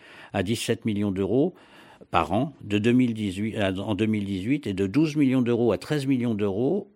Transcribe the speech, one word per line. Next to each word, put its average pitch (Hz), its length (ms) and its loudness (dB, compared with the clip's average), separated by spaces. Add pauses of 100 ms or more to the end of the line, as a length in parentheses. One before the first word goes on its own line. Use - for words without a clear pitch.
(320)
à 98 120 0
dix-sept 113 400 -2
millions 104 260 0
d'euros 101 460 0 (560)
par 80 180 2
an 131 220 0 (100)
de 104 160 -2
deux 113 140 4
mille 123 220 2
dix-huit, 104 420 -4
euh, 98 220 0
en 101 180 -2
deux 110 100 0
mille 107 200 0
dix-huit 107 420 -4
et 101 60 -2
de 98 120 2
douze 147 300 0
millions 131 260 2
d'euros 117 300 2
à 90 60 0
treize 147 280 -4
millions 123 280 0
d'euros 107 600 -2